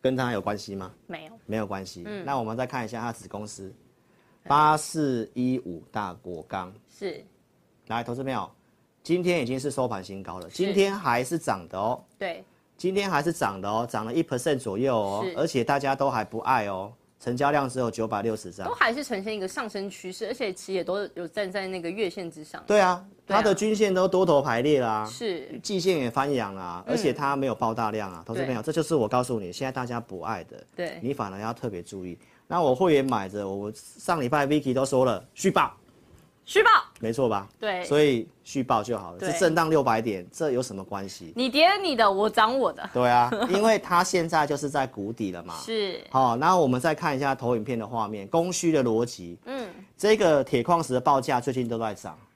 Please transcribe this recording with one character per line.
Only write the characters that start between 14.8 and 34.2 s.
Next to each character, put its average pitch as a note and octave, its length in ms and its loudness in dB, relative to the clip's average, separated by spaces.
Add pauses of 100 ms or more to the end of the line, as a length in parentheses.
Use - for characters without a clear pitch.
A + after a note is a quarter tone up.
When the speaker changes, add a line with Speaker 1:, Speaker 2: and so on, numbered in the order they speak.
Speaker 1:
哦， G#2 300 0
Speaker 2:
是。 F#3 100 -6
Speaker 1:
而 D3 120 0
且 A#2+ 160 0
大 C#3 160 2
家 C3+ 160 0
都 C#3 120 0
还 B2 160 0
不 A2 160 -8
爱 A2+ 280 2
哦， G2 260 -8 (260)
成 B2 160 -4
交 C#3 140 2
量 C#3+ 180 2
只 B2 120 -4
有 A#2+ 100 0
九 A2 180 -4
百 G#2 140 -2
六 A2+ 140 -2
十 F#2 160 -12
张。 F#2+ 160 -8
Speaker 2:
都 A#4+ 80 -4
还 A#3 180 2
是 C#4+ 100 -6
呈 G3 200 -6
现 A3 120 -6
一 G#3 40 -8
个 F#3+ 80 -6
上 A#3+ 200 -8
升 G3 220 -8
趋 F#3 220 -12
势， G3+ 160 -8
而 A3+ 60 -6
且 A3+ 200 -6
其 - 140 -14
实 F#3+ 60 -6
也 F3+ 100 -2
都 F#3+ 320 -4
有 F3 120 -8
站 G3+ 240 -6
在 F#3+ 140 -6
那 F#3 160 -6
个 E3+ 80 -6
月 G3 180 -2
线 F3 220 -8
之 D#3 140 -16
上。 - 240 -14
Speaker 1:
对 G#3 120 6
啊， F3+ 240 4 (220)
Speaker 2:
对 G3 100 0
啊。 - 20 6
Speaker 1:
它 A3 40 6
的 G3+ 140 4
均 G#3+ 200 2
线 G3+ 180 4
都 F#3 140 4
多 F#3 180 4
头 D3 160 6
排 B2 200 2
列 C#3+ 200 4
啦， G#2+ 240 0
Speaker 2:
是。 C3+ 580 -8
Speaker 1:
季 G3 160 -2
线 F3 180 2
也 B2 140 -2
翻 C#3+ 220 0
阳 G#2 200 -2
啦， F2+ 320 -8
Speaker 2:
嗯。 - 80 -4
Speaker 1:
而 - 40 2
且 D#3+ 160 2
它 C#3+ 220 0
没 C3+ 100 0
有 A#2 100 0
爆 A2+ 180 0
大 A2 180 0
量 G#2 200 -4
啊， E2+ 140 -12
投 A2+ 80 -8
资 F#2+ 100 -2
朋 C3 100 -2
友， G#2+ 80 -4
Speaker 2:
对。 - 40 -8
Speaker 1:
这 D#3 80 -4
就 D#3+ 100 2
是 D#3+ 100 -2
我 A#2+ 140 2
告 B2+ 160 2
诉 A#2+ 160 -4
你， F2+ 140 -10
现 C3+ 120 -6
在 C3 60 -4
大 B2+ 140 -6
家 A#2+ 140 -6
不 F#2+ 220 -12
爱 F2+ 220 -6
的， - 180 -18 (140)
Speaker 2:
对。 E3 260 -8
Speaker 1:
你 B2 120 -4
反 G#2+ 180 -4
而 G2 80 -10
要 A2 140 -6
特 A#2+ 160 -8
别 F2+ 120 -8
注 F#2 240 -12
意。 F2 120 -10 (280)
那 F3 160 0
我 C3 140 4
会 F3 180 4
员 C3+ 120 6
买 G#2 240 0
着， G2+ 180 -6
我 G2+ 260 -6
上 - 460 -4
礼 B2 80 -2